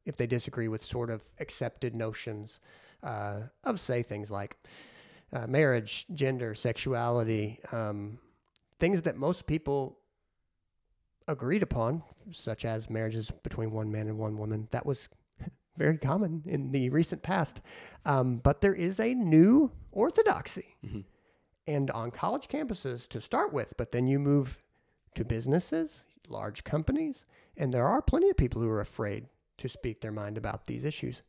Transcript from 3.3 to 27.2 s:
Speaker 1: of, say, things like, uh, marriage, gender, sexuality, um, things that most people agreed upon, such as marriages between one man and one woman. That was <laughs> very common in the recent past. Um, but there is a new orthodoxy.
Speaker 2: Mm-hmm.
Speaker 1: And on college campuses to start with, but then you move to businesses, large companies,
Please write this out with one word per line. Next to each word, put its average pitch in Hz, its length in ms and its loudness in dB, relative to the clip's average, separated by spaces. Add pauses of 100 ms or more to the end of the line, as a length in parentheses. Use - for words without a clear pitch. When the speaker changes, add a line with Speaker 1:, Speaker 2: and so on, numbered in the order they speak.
Speaker 1:
of, 220 160 -2
say, 120 220 -2
things 104 280 -8
like, 101 260 -8 (760)
uh, 117 160 -6
marriage, 127 680 2
gender, 131 400 0
sexuality, 117 1040 0 (140)
um, 107 460 -4 (600)
things 175 240 2
that 156 140 -2
most 139 300 -2
people 139 520 -2 (1300)
agreed 151 360 0
upon, 123 400 0 (300)
such - 320 -6
as 110 260 -4
marriages 110 400 -2 (120)
between 113 280 -4
one 110 200 -2
man 107 180 -2
and 107 100 -4
one 107 200 -2
woman. 110 320 -4
That 123 160 -2
was - 220 -4 (320)
<laughs> - 80 -8 (280)
very 156 220 4
common 160 480 0
in 139 260 -2
the 131 180 2
recent 160 320 2
past. 175 380 -2 (440)
Um, 131 340 2
but 139 220 4
there 196 140 4
is 185 260 -2
a 233 140 2
new 220 560 8 (220)
orthodoxy. - 920 2
Speaker 2:
Mm-hmm. 104 160 -8 (640)
Speaker 1:
And 139 260 0
on 113 180 -4
college 247 380 -4
campuses 190 600 -6
to 113 120 -8
start 349 320 -2
with, 127 260 -4
but 117 140 -4
then 123 140 2
you 135 120 4
move 139 440 2 (520)
to 113 100 -4
businesses, 143 800 0 (240)
large 104 360 -10
companies, 269 600 -2 (320)